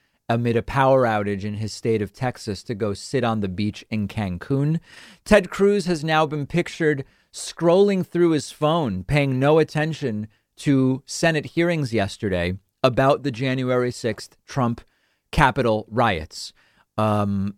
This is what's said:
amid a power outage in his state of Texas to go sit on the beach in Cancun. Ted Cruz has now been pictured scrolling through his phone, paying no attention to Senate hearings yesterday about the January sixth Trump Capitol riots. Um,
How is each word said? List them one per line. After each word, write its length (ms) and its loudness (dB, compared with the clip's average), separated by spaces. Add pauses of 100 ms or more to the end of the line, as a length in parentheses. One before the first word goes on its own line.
(280)
amid 280 2
a 60 0
power 420 4
outage 400 -2
in 100 -6
his 180 -8
state 300 -2
of 100 -6
Texas 520 -6
to 100 -6
go 180 -2
sit 300 -4
on 180 0
the 80 -2
beach 420 -4
in 180 -2
Cancun. 720 -2 (440)
Ted 260 4
Cruz 360 2
has 160 -2
now 240 2
been 200 -4
pictured 580 -2 (280)
scrolling 720 2
through 260 2
his 200 -2
phone, 540 -2
paying 340 0
no 220 4
attention 680 -4 (300)
to 500 2
Senate 400 -2
hearings 460 -2
yesterday 680 -2 (240)
about 400 2
the 80 -4
January 640 -2
sixth 440 -8 (100)
Trump 340 -2 (500)
Capitol 580 2
riots. 640 -2 (460)
Um, 580 0